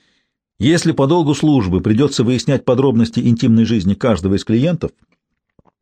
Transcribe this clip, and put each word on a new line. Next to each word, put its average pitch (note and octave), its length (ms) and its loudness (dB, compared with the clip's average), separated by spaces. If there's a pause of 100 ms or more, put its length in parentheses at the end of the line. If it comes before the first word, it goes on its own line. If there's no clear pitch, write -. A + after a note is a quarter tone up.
(600)
Если D#3+ 320 2
по C#3 140 0
долгу D3+ 300 0
службы G#2 460 0
придется A2 420 0
выяснять B2+ 420 -2
подробности A#2+ 540 0
интимной A#2 460 2
жизни G2+ 280 0
каждого F#2+ 420 -2
из F#2 80 -4
клиентов, C#3 480 -2 (920)